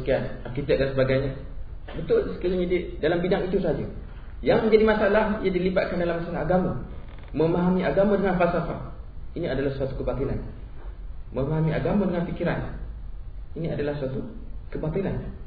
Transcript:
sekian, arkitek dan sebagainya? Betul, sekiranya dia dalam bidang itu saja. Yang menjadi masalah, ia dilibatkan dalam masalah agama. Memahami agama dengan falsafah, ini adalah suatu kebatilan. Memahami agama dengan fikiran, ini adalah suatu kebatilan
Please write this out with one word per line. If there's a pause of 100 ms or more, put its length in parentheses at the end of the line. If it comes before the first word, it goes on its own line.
sekian,
arkitek
dan
sebagainya? (720)
Betul,
sekiranya
dia (220)
dalam
bidang
itu
saja. (600)
Yang
menjadi
masalah, (180)
ia
dilibatkan
dalam
masalah
agama. (600)
Memahami
agama
dengan
falsafah, (400)
ini
adalah
suatu
kebatilan. (960)
Memahami
agama
dengan
fikiran, (720)
ini
adalah
suatu (480)
kebatilan (180)